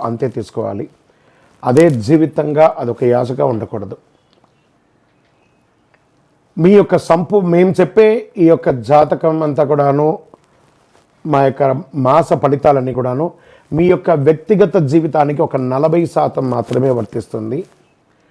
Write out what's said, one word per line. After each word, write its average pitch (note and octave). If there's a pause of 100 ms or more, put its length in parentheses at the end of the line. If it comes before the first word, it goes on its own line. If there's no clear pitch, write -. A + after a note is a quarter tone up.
అంతే A#2
తీసుకోవాలి. G#2+ (760)
అదే D3+
జీవితంగా D3+
అదొక A#2+
యాసగా B2
ఉండకూడదు. G#2+ (2500)
మీ E3
యొక్క G3
సంపూ-, F3+
మేము F3
చెప్పే A3
ఈ E3+
యొక్క E3
జాతకం D3
అంతా D3+
కూడాను, C#3+ (1080)
మా C#3+
యొక్క C3+ (120)
మాస C#3+
ఫలితాలన్నీ C#3
కూడాను B2+ (420)
మీ D#3+
యొక్క F3+
వ్యక్తిగత D#3+
జీవితానికి D3
ఒక D3+
నలభై D3
శాతం C#3
మాత్రమే B2+
వర్తిస్తుంది. A2+ (680)